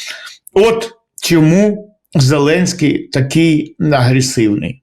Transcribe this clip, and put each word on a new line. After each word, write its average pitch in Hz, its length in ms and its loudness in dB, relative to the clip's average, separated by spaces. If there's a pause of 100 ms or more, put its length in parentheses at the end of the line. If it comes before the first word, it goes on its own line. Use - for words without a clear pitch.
(540)
От 220 360 0 (320)
чому 170 680 2 (220)
Зеленський 151 960 0
такий 151 680 0 (160)
агресивний. 123 920 0